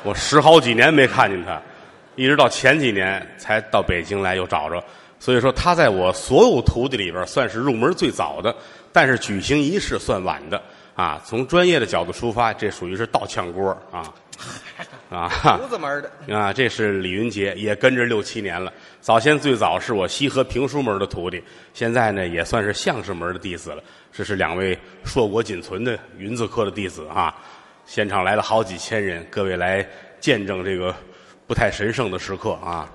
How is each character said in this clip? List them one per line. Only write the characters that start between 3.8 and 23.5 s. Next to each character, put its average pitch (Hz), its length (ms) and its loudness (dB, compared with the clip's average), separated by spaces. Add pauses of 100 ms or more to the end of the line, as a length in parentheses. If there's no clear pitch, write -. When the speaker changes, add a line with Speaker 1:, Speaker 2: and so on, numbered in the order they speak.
Speaker 1:
北 87 220 -2
京 98 180 -4
来 92 140 0
又 92 100 -2
找 78 240 -2
着， 85 140 -6 (340)
所 - 160 0
以 123 60 6
说 123 120 4
他 175 220 2
在 160 160 4
我 92 220 2
所 175 380 6
有 143 120 2
徒 120 280 0
弟 131 80 -4
里 95 120 -2
边 90 160 -6
算 123 240 -2
是 110 80 -8
入 131 160 0
门 117 200 2
最 170 180 0
早 78 300 -4
的， 107 120 0 (380)
但 160 160 6
是 127 100 4
举 101 220 -4
行 107 180 0
仪 151 220 2
式 - 180 -4
算 104 260 -2
晚 78 260 -4
的 98 120 -4 (340)
啊。 80 280 -2
从 123 240 -4
专 175 200 4
业 170 120 4
的 117 60 2
角 90 180 0
度 87 80 -6
出 117 200 -4
发， 113 220 0
这 104 160 -4
属 92 180 -8
于 92 80 -6
是 113 120 -4
倒 - 180 -2
炝 92 280 -6
锅 95 160 -2 (220)
啊。 80 200 -12 (1000)
啊。 87 180 -4 (320)
Speaker 2:
胡 262 80 -8
子 240 100 -6
门 151 120 -6
儿 143 120 -4
的。 120 340 -8
Speaker 1:
啊， 104 160 0
这 123 160 2
是 104 320 0
李 92 120 -4
云 107 180 -2
杰， 98 260 -2
也 104 200 -4
跟 127 200 4
着 123 100 2
六 117 160 0
七 110 200 -8
年 90 200 -6
了。 92 100 -8 (300)
早 117 180 4
先 147 200 4
最 135 160 2
早 92 240 2
是 - 140 -6
我 95 140 0
西 143 200 -2
河 131 160 0
评 127 240 -2
书 143 140 -4
门 113 140 0
儿 98 40 -4
的 98 80 0
徒 90 220 -6
弟， 87 140 -12 (300)
现 117 200 -2
在 117 180 2
呢， 95 160 -2
也 85 160 -4
算 110 200 -2
是 101 100 -2
相 131 300 -4
声 98 120 -8
门 85 140 -6
儿 92 40 -6
的 90 60 -10
弟 90 160 -10